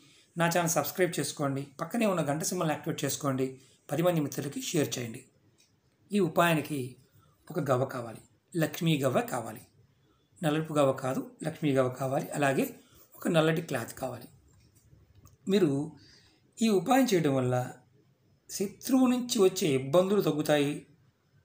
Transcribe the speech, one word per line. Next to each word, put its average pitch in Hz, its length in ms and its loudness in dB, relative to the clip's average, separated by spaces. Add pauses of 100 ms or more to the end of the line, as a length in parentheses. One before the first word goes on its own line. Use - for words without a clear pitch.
(360)
నా 170 100 2
ఛానల్ 170 220 2
సబ్స్క్రైబ్ 165 520 0
చేసుకోండి, 139 480 -4 (120)
పక్కనే 220 260 -2
ఉన్న 185 140 2
గంట 143 220 -2
సింబల్ని 180 320 -2
యాక్టివేట్ 147 300 -6
చేసుకోండి, 131 560 -2 (320)
పది 143 100 0
మంది 175 180 2
మిత్రులకి 143 420 -6
షేర్ 139 360 -2
చేయండి. 113 260 -10 (880)
ఈ 202 80 2
ఉపాయానికి 160 760 0 (540)
ఒక 139 200 -2
గవ్వ 131 140 2
కావాలి, 120 340 -8 (380)
లక్ష్మీ 160 420 0
గవ్వ 135 220 2
కావాలి. 117 400 -6 (840)
నలుపు 160 300 -2
గవ్వ 143 200 2
కాదు, 131 380 -4 (140)
లక్ష్మీ 156 280 -2
గవ్వ 131 180 2
కావాలి. 135 400 -4
అలాగే 143 440 0 (420)
ఒక - 120 -6
నల్లటి 160 340 2
క్లాత్ 123 320 -6
కావాలి. 123 300 -10 (1200)
మీరు 160 440 2 (720)
ఈ 226 60 4
ఉపాయం 220 360 4 (100)
చేయడం 156 200 4
వల్ల 127 380 0 (800)
శత్రువు 254 560 0
నుంచి 247 360 2
వచ్చే 185 260 4
ఇబ్బందులు 160 520 2
తగ్గుతాయి. 151 640 0 (580)